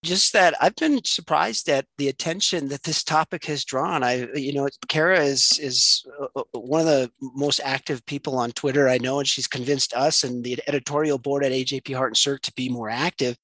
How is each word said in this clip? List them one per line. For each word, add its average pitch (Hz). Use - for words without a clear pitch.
Just 180
that 180
I've 185
been 294
surprised 170
at 139
the 139
attention 165
that 139
this -
topic 160
has 143
drawn. 147
I, 123
you 143
know, 139
Kara 170
is, 139
is, 127
uh, 139
uh, 131
one 127
of 160
the 135
most 135
active 135
people 139
on 120
Twitter 139
I 127
know, 131
and 135
she's -
convinced 127
us 139
and 123
the 123
editorial 143
board 139
at 131
A 131
J 131
P -
Heart 127
and 110
Circ 139
to -
be 127
more 117
active. 127